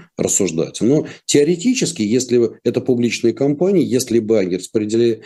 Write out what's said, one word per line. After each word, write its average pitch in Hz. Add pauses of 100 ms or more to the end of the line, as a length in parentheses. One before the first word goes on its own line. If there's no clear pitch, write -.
(180)
рассуждать. 87
Но 135 (180)
теоретически, 165
если 117 (120)
это 123
публичные 120
компании, 151
если 117
бы 110
они 92
распределя-, 110